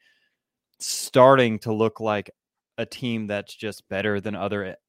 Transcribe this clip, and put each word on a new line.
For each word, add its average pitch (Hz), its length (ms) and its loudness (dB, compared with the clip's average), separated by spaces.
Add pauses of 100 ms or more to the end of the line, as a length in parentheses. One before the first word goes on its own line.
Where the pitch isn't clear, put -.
(800)
starting 127 840 4
to 113 120 -6
look 107 280 0
like 107 300 -4 (480)
a 113 80 -4
team 113 400 -8
that's 101 280 -8
just - 340 -12
better 101 320 -2
than 104 160 -8
other 98 400 -6 (120)